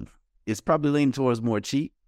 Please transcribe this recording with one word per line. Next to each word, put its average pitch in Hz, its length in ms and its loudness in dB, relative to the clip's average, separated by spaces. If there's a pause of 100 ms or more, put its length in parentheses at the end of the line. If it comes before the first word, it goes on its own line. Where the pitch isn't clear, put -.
(460)
it's 110 160 -4
probably 147 300 2
leaning 143 220 2
towards 123 280 0
more 113 200 0
cheap 139 320 -4 (140)